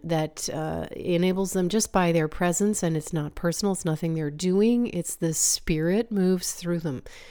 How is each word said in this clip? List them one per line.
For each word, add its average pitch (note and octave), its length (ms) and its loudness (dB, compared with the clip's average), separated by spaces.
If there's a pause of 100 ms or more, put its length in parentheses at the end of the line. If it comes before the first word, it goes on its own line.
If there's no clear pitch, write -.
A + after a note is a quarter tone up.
that, D#3 500 -2
uh, D#3 420 -4
enables F#3 560 0
them F3+ 180 0
just G#3+ 220 0
by F3 200 4
their D#3+ 160 2
presence, F#3 540 0
and E3 140 0
it's D#3 180 -4
not D3 220 -4
personal, F#3+ 380 0
it's - 120 -6
nothing D#3+ 280 0
they're D#3 180 -2
doing, G3+ 560 2
it's - 280 -4
the E3 180 0
spirit F3 800 0
moves F#3 420 2
through F3 260 -4
them. D3+ 240 -4 (280)